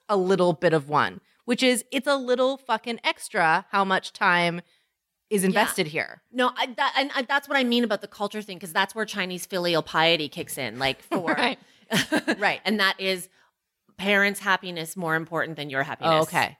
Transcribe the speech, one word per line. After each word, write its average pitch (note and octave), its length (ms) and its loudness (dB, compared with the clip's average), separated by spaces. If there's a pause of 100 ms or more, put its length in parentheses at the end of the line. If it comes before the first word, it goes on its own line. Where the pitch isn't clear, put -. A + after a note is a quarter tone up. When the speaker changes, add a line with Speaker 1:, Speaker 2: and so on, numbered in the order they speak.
Speaker 1:
a G#3 120 2
little F3+ 340 4
bit E3 220 2
of C#3+ 160 0
one, A2+ 320 0 (240)
which A#3+ 160 0
is B3+ 280 4
it's C4 180 -4
a C#4+ 80 4
little B3+ 420 0
fucking A#3 460 -4
extra F#3+ 680 0
how G3+ 160 2
much F#3+ 260 0
time F3 480 2 (680)
is G3+ 120 2
Speaker 2:
Yeah. F#3+ 60 4
Speaker 1:
invested F#3+ 380 2
here. D3+ 360 -6 (100)
Speaker 2:
No, B3 240 0
I, A#3+ 100 -2 (100)
that, C#4+ 200 0
and C#4+ 180 0
I, C4+ 80 -2
that's C#4 260 -2
what C#4+ 80 0
I C4+ 80 2
mean A#3+ 200 2
about G#3 180 -2
the G3+ 60 -12
culture G#3 340 -6
thing, F#3+ 160 -14
'cause E3+ 140 -12
that's F#3+ 220 0
where A3 120 -2
Chinese F#3 400 -6
filial F3 360 0
piety D#3+ 460 2
kicks - 300 -10
in, A#2+ 200 -6
like, C3+ 240 -2
Speaker 1:
<laughs> - 80 -12
Speaker 2:
for D4+ 220 -2
Speaker 1:
Right. - 260 -2 (320)
Speaker 2:
<laughs> - 480 -2
Speaker 1:
Right. F#3+ 260 0
Speaker 2:
And G#3 140 0
that G3 220 2
is F#3+ 280 -4 (680)
parents' G3 440 2
happiness F#3 560 -2
more E3 200 -2
important D#3+ 400 -4
than D3 140 -8
your C3+ 120 -2
happiness. D#3 320 -2
Speaker 1:
Oh, D#3 80 4
okay. D#3+ 360 0